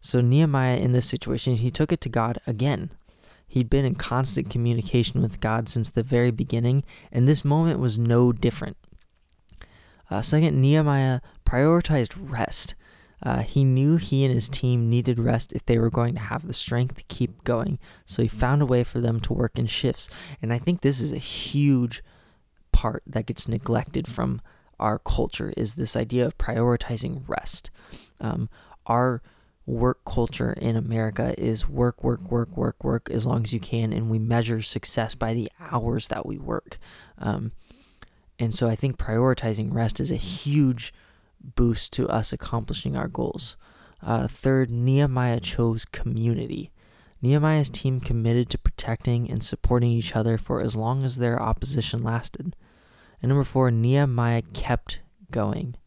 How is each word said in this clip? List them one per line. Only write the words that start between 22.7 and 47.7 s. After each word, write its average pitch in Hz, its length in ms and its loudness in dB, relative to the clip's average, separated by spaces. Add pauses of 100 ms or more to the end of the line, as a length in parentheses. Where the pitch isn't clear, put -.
part - 340 2
that 110 200 -2
gets - 220 -4
neglected 117 600 -2
from 120 320 -2 (400)
our 107 180 0
culture, - 580 -2
is 110 180 -4
this 127 200 -4
idea 120 320 0
of - 120 -6
prioritizing 120 920 -2
rest. - 420 -6 (480)
Um, 113 300 -4 (380)
our 123 360 2 (420)
work 123 400 0
culture 120 500 -2
in 117 200 -2
America 113 680 -2
is 113 280 0
work, 123 340 0
work, 123 300 -2
work, 117 240 -2
work, 120 260 -2
work 127 260 -2
as 113 160 -2
long 117 200 0
as 104 80 -4
you 117 80 -2
can, 113 320 -2
and 113 180 -2
we 110 80 2
measure 113 420 0
success - 540 -4
by 113 200 -2
the 113 260 -4
hours 131 480 -2
that - 180 -6
we - 100 -6
work. - 420 -8 (400)
Um, 104 340 -4 (880)
and 113 120 -2
so 120 160 2
I 113 60 2
think 131 220 -2
prioritizing 113 760 0
rest 117 280 0
is 143 100 -2
a 123 60 -2
huge 143 760 0 (600)
boost 117 380 2
to - 160 0
us 113 240 0
accomplishing - 640 -4
our - 100 -4
goals. - 500 -4 (440)
Uh, 117 260 -2
third, 131 420 2
Nehemiah 123 720 2
chose 113 460 0
community. 117 880 -4 (480)
Nehemiah's 147 500 4